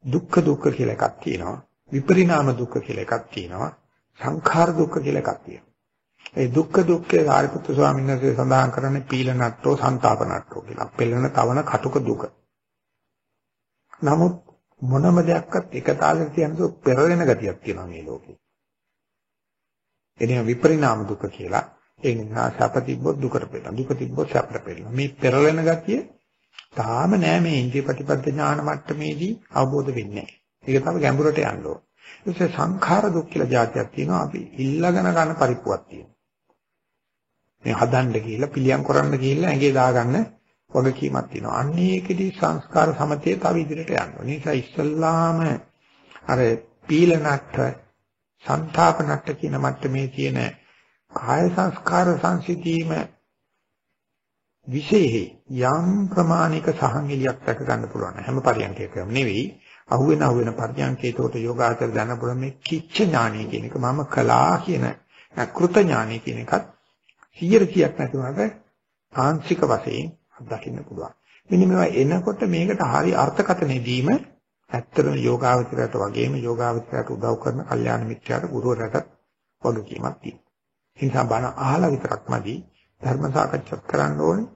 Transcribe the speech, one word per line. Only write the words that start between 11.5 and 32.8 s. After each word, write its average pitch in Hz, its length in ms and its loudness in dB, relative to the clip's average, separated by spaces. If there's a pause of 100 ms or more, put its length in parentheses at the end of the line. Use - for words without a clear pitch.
කටුක - 360 -2
දුක. 120 240 -2 (1800)
නමුත් 160 360 4 (480)
මොනම 139 380 4
දෙයක්වත් 170 520 0
එක 131 220 -2
තාලෙට 151 380 2
තියනසෝ 160 360 0 (100)
පෙරලෙන 160 440 4
ගතියක් 110 360 0
තියෙනවා 90 280 -8
මේ 82 180 -14
ලෝකේ. - 320 -14 (1800)
එනිසා 120 260 0
විපරිණාම 123 560 2
දුක 101 240 -6
කියලා. 92 380 -4 (360)
ඒ 127 140 0
නිසා 113 360 -2
සැප 117 300 0
තිබ්බොත් 131 360 -4
දුකට 135 280 -4
පෙළෙනවා. - 320 -10
දුක 131 140 -6
තිබ්බොත් 127 380 -4
සැපට - 300 -2
පෙළෙනවා. 92 340 -12
මේ 135 180 -2
පෙරලෙන 143 520 4
ගතිය 165 380 0 (680)
තාම 120 420 0
නෑ 170 280 4
මේ 165 160 2
ඉන්ද්‍රිය 127 260 0
ප්‍රතිපද 139 420 -2
ඥාන 147 360 0
මට්ටමේදී 151 720 -4 (180)
අවබෝධ 135 400 0
වෙන්නේ 104 280 -6
නෑ. - 160 -14 (300)
ඒක 135 160 2
තව 165 180 -2
ගැඹුරට 147 420 2
යන්න - 220 -2
ඕන. 73 180 -8 (340)
ඒ - 100 -20
නිසා 175 280 0
සංඛාර 185 560 2